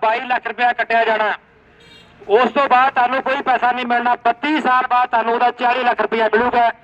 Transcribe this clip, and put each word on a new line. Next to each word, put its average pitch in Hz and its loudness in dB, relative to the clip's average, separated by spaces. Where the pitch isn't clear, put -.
ਬਾਈ 226 0
ਲੱਖ 247 -6
ਰੁਪਇਆ 233 -2
ਕੱਟਿਆ 226 0
ਜਾਣਾ, 214 0
ਉਸ 226 4
ਤੋਂ 277 0
ਬਾਅਦ 262 4
ਤੁਹਾਨੂੰ 254 0
ਕੋਈ 269 -4
ਪੈਸਾ 247 0
ਨਹੀਂ 247 -6
ਮਿਲਣਾ। 240 0
ਬੱਤੀ 285 -2
ਸਾਲ 254 0
ਬਾਅਦ 247 0
ਤੁਹਾਨੂੰ 226 0
ਉਹਦਾ 247 0
ਚਾਲੀ 247 -2
ਲੱਖ 233 0
ਰੁਪਇਆ 220 -2
ਮਿਲੂਗਾ, 233 0